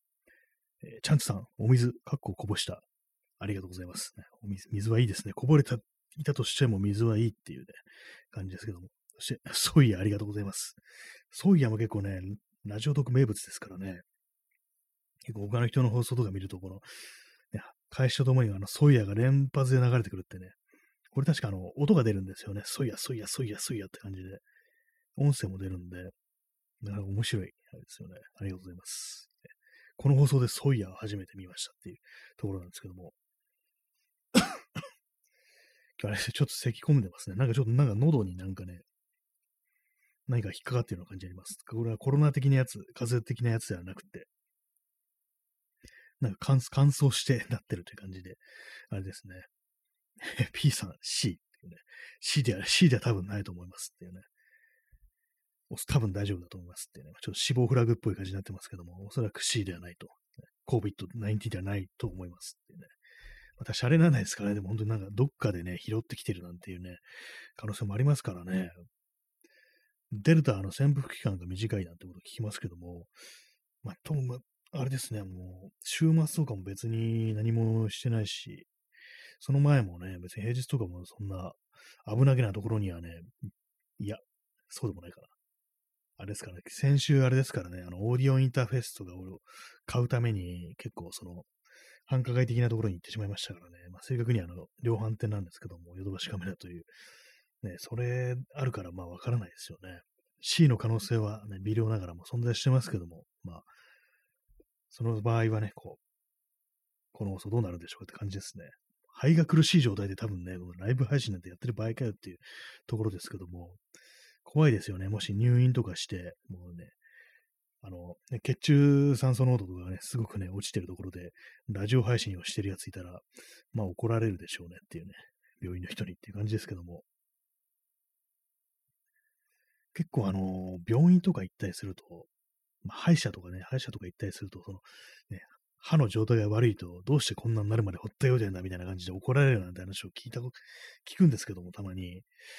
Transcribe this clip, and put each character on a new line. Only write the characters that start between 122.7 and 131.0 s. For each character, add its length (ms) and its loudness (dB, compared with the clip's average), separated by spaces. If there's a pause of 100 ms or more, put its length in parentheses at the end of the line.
つ 100 -16
い 40 -12
た 120 -12
ら、 180 -16 (520)
ま 100 -2
あ、 40 -2
怒 220 -2
ら 100 2
れ 100 2
る 80 -2
で 100 -14
し 120 -10
ょ 60 -16
う 40 -18
ね 140 -20
っ 60 -20
て 80 -12
い 60 -12
う 40 -18
ね、 60 -20 (480)
病 160 -6
院 60 -8
の 60 -10
人 140 -8
に 100 -10
っ 80 -20
て 80 -20
い 20 -14
う 40 -14
感 100 -4
じ 80 -2
で 60 0
す 80 -14
け 80 -8
ど 80 -12
も。 200 -16 (3000)
結 180 -4
構 160 0
あ 60 0
の、 540 -4
病 260 8